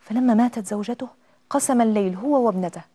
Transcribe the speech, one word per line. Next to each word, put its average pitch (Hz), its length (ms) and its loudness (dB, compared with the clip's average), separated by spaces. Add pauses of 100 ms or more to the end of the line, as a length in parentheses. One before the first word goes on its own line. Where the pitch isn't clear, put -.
فلما 240 320 0
ماتت 233 340 0
زوجته 214 400 -8 (420)
قسم 269 320 2
الليل 208 340 2
هو 254 300 0
وابنته، 185 360 -2 (140)